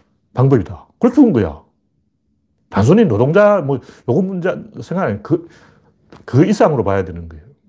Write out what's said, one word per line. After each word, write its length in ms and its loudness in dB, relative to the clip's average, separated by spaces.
방법이다. 600 0
그걸 200 -2
죽은 200 4
거야. 300 -2
단순히 360 4
노동자, 560 2
뭐, 180 -4
요금 200 0
문제 220 -6
생각 220 -6
아니에요. 200 -4
그, 240 -4
그 200 2
이상으로 380 0
봐야 200 -2
되는 240 -12
거예요. 160 -20